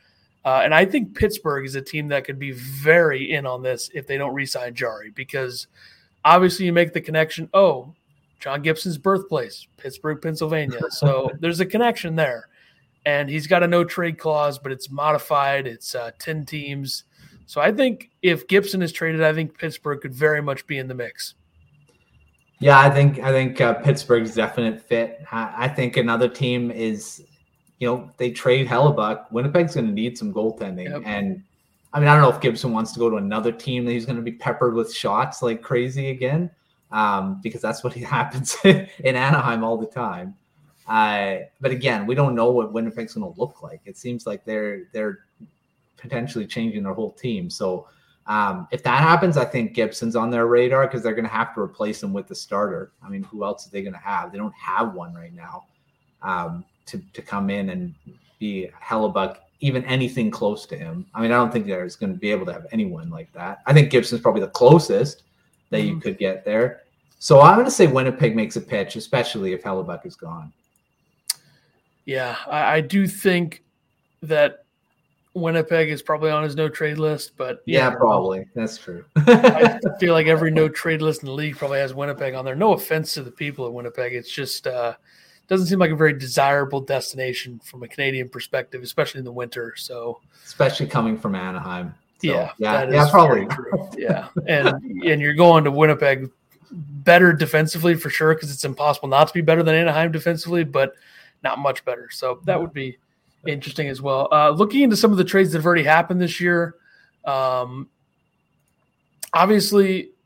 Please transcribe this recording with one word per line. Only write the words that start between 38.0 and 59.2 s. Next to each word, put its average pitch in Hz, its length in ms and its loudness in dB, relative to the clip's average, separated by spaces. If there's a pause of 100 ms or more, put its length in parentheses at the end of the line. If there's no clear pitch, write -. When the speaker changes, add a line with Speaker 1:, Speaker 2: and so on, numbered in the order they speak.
Speaker 2:
in 190 240 6 (160)
Anaheim 131 600 0
all 113 120 -2
the 110 100 -6
time. 98 500 -8 (500)
Uh, 104 520 0 (220)
but 131 100 0
again, 123 360 -2
we 123 80 -2
don't 135 200 2
know 117 160 2
what 113 220 0
Winnipeg's 113 420 -6
gonna 92 220 -8
look - 260 -8
like. - 220 -18
It 98 120 -20
seems 123 300 -12
like 101 180 -10
they're, 104 480 -8
they're 107 320 -8 (720)
potentially 120 500 -8
changing 107 360 -6
their 98 120 -6
whole 104 180 -8
team. 101 380 -8
So, 92 380 -6 (380)
um, 101 440 -2
if 123 140 -8
that 127 160 2
happens, 165 360 4
I - 80 2
think 117 300 -4
Gibson's 113 420 -2
on 117 140 -2
their 117 160 0
radar 123 420 4
'cause 120 140 -8
they're 113 120 -2
gonna 113 140 -4
have 110 260 -4
to 110 60 -6
replace 104 420 -6
him 98 100 -6
with 98 160 -8
the 95 60 -16
starter. 98 580 -6 (100)
I - 60 -20
mean, 98 160 -10
who 104 200 -10
else 101 220 -8
are - 40 -20
they 98 120 -8
gonna 95 160 -12
have? 90 340 -8
They 98 60 -14
don't 104 160 -8
have 101 400 -6
one 87 200 -14
right 85 180 -18
now. 87 320 -20 (580)
Um, 90 420 -6 (220)
to, - 120 -14 (140)
to - 100 -16
come 101 280 -4
in 98 200 -4
and 90 240 -8 (440)
be 95 300 -6 (140)
Hellebuyck, 110 540 -2 (240)